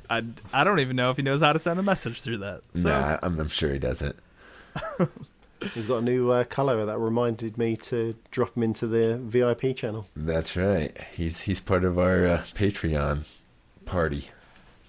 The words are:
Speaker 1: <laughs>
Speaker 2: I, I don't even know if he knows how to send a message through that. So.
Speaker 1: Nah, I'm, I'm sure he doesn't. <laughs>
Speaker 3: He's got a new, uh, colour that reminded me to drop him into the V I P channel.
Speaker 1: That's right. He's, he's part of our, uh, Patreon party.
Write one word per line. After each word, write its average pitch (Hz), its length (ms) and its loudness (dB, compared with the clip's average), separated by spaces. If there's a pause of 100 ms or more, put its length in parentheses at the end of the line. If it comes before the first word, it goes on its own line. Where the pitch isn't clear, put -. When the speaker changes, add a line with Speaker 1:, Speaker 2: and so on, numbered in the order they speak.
Speaker 1:
<laughs> - 100 -8
Speaker 2:
I, 113 120 0 (300)
I 135 120 4
don't 190 160 4
even 131 160 0
know 127 140 4
if 127 60 0
he 143 60 -2
knows 139 200 2
how 147 100 6
to 156 60 2
send 170 200 0
a 190 40 0
message 180 400 0
through 113 160 -4
that. 95 240 -10 (120)
So. 87 140 2
Speaker 1:
Nah, 73 340 2
I'm, 87 180 0
I'm 76 80 -2
sure 76 240 0
he 69 60 -2
doesn't. 65 380 -4 (580)
<laughs> 622 340 -4 (640)
Speaker 3:
He's 113 120 -6
got 120 120 0
a 113 40 -2
new, 123 280 2
uh, 123 140 4
colour 123 420 0
that 107 120 -4
reminded 113 600 -2
me 113 180 0
to 113 380 -4 (160)
drop - 260 -2
him 120 60 2
into 113 240 0
the 113 320 2
V 123 240 2
I 120 120 4
P 131 200 0
channel. 110 400 -6
Speaker 1:
That's 80 420 -2
right. 90 400 2 (180)
He's, 85 280 -4
he's 95 180 -2
part 92 240 2
of 87 140 2
our, 90 280 4
uh, 85 180 2 (100)
Patreon 76 720 0 (600)
party. 80 420 -2 (600)